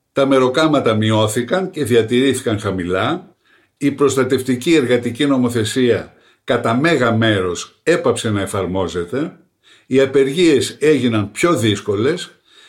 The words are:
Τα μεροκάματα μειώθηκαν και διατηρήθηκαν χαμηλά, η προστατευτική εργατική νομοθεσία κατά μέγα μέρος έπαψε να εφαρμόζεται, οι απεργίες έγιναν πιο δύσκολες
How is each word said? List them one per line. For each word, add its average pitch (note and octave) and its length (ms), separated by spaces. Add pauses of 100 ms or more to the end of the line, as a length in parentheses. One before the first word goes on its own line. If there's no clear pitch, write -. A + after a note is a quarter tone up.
(120)
Τα C#3 140
μεροκάματα C3+ 680
μειώθηκαν A2 760
και D3+ 140
διατηρήθηκαν A#2 760
χαμηλά, G2 760 (420)
η C#3 160
προστατευτική C3 800
εργατική B2 520
νομοθεσία A#2+ 880 (300)
κατά A#2+ 300
μέγα C3 380
μέρος G2+ 680
έπαψε D#3 480
να G2+ 100
εφαρμόζεται, F#2+ 960 (500)
οι C3 140
απεργίες C3+ 800
έγιναν A#2 500
πιο E3+ 260
δύσκολες A2 720 (380)